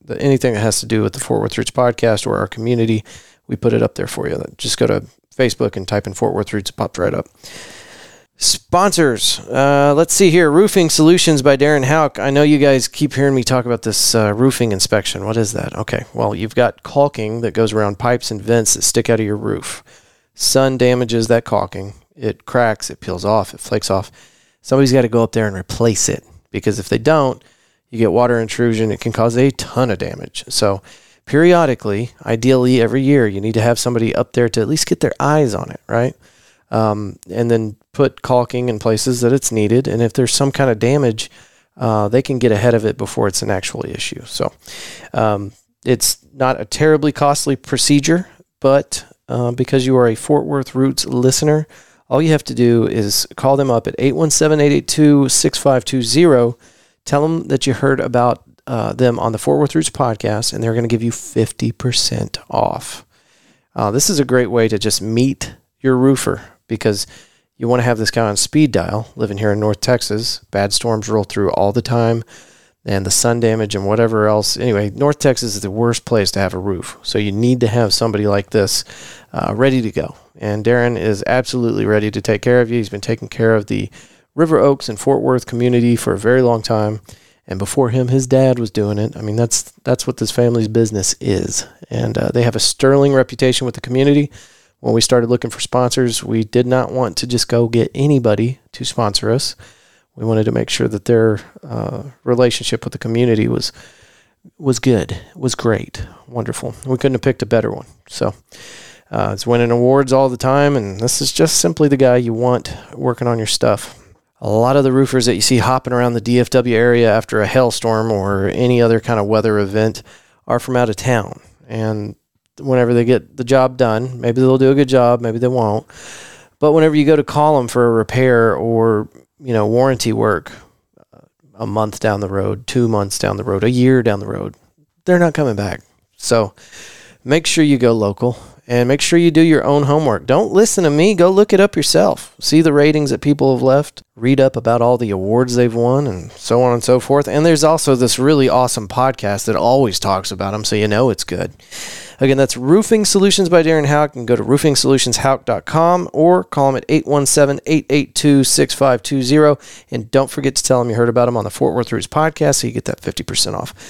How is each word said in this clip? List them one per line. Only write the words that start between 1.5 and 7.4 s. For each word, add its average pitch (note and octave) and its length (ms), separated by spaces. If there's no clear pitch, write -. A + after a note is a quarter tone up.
Roots A#2+ 140
podcast A#2+ 540
or G#2+ 120
our G2+ 100
community. A2+ 560
We G#2+ 100
put A#2 160
it A2+ 80
up A2+ 140
there - 120
for - 220
you. - 120
Just - 200
go A#2 100
to G#2 160
Facebook A#2 400
and G2 100
type G#2 220
in G2 60
Fort - 200
Worth G#2 200
Roots. G#2 160
It - 80
pops - 200
right F#2 160
up. - 140